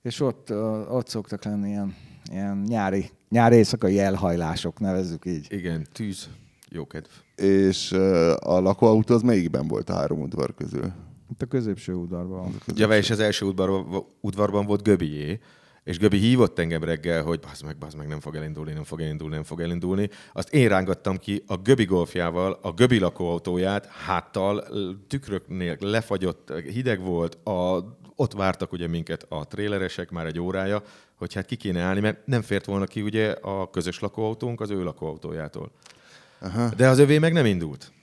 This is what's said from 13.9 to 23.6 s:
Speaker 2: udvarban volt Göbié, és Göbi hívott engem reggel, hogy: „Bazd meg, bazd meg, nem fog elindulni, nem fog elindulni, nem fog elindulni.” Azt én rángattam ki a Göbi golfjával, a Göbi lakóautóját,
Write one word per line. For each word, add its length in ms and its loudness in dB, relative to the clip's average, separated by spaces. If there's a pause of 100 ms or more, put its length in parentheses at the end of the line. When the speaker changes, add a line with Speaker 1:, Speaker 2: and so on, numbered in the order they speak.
Speaker 2:
udvarban 440 0
volt 180 0
Göbié, 560 0 (440)
és 160 -6
Göbi 180 4
hívott 420 4
engem 240 -2
reggel, 400 -2
hogy: 160 -2
„Bazd 260 -16
meg, 120 -12
bazd 200 -14
meg, 100 -10
nem 120 -8
fog 160 -12
elindulni, 380 -8
nem 100 -8
fog 180 -10
elindulni, 320 -6
nem 100 -6
fog 180 -10
elindulni.” 480 -2 (240)
Azt 200 -8
én 160 6
rángattam 480 0
ki 300 -4
a 100 -4
Göbi 280 4
golfjával, 760 0
a 100 -6
Göbi 280 4
lakóautóját, 880 0 (200)